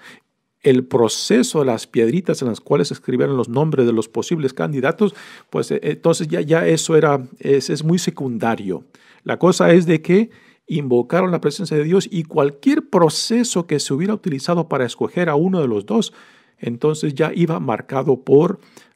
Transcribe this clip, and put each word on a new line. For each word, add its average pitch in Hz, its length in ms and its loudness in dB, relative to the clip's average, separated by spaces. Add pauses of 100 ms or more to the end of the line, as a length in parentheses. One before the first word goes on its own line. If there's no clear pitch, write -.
(600)
El 127 240 4
proceso 139 760 0
de 139 60 0
las 113 220 -2
piedritas 127 540 0
en 127 60 -4
las 107 120 -6
cuales 143 320 0
escribieron 135 460 -2
los 120 120 -2
nombres 139 360 0
de 117 80 2
los 110 160 -2
posibles 139 440 -4
candidatos, 160 600 -2 (360)
pues, - 220 -6
eh, 143 120 -2
entonces 156 440 0
ya, 170 140 -2
ya 160 260 0
eso 160 280 0
era, 147 280 4 (160)
es, 139 300 0
es 156 140 -4
muy 170 160 2
secundario. 113 840 -4 (400)
La 120 140 -6
cosa 175 340 4
es 175 140 6
de 156 160 0
que 208 300 2 (340)
invocaron 147 640 0
la 160 100 -2
presencia 156 340 -4
de 147 80 2
Dios 175 260 0
y 165 140 -4
cualquier 156 640 -2
proceso 180 800 0
que 147 120 -2
se - 140 -4
hubiera 185 200 -2
utilizado 170 560 -4
para 131 160 0
escoger 120 420 -4
a 151 80 0
uno 180 240 0
de 139 80 0
los 104 180 -2
dos, 214 280 -2 (440)
entonces 151 580 -4
ya 156 200 0
iba 170 240 0
marcado 131 600 -2
por 156 380 2 (360)